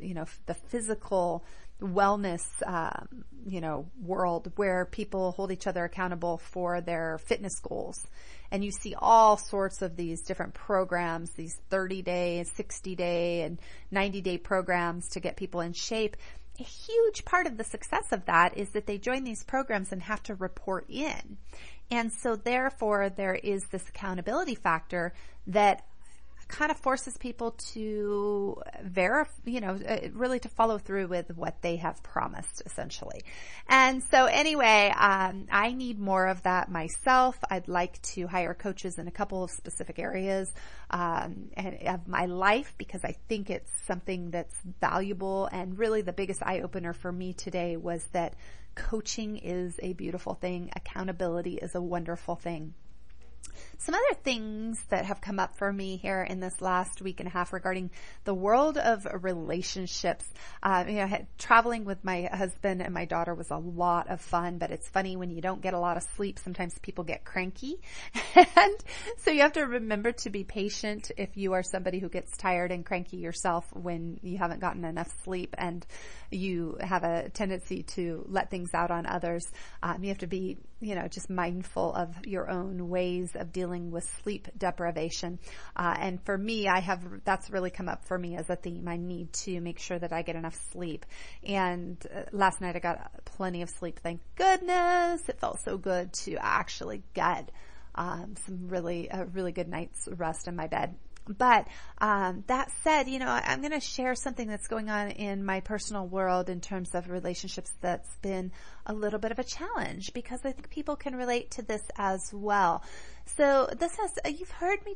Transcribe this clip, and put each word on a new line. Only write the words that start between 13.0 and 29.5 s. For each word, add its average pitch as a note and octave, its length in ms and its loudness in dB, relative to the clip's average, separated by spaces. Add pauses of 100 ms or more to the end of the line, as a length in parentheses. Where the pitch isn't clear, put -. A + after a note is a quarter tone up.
and E3+ 160 -4 (320)
ninety-day F#3+ 480 0
programs F3 720 2
to F3+ 100 -4
get F3 160 -4
people F3+ 240 -4
in E3+ 120 -2
shape. A3 440 -2 (420)
A C4 40 -8
huge A4+ 640 2
part F4+ 220 4
of A#3 120 -2
the A3 60 -2
success - 480 -2
of F#3+ 140 0
that F3 300 6
is G3+ 140 -4
that G#3 160 -2
they G3+ 120 -2
join B3+ 260 -2
these A3+ 180 -6
programs B3 500 0
and F#3 80 -4
have G#3 240 -4
to G#3+ 120 -6
report F#3 520 -2
in. A#3+ 480 -4 (540)
And A#3 200 2 (120)
so A3+ 140 2
therefore A3 760 2
there F#3+ 240 0
is G3 360 0
this F#3 180 -4
accountability G#3 680 -2
factor F3 580 0 (360)
that G3+ 360 6 (640)
kind D4+ 220 2
of D4 80 0
forces C4 400 0
people A#3 380 -4 (160)
to G#3 840 0 (280)
verif-, G3 420 4 (180)
you A#3+ 160 -2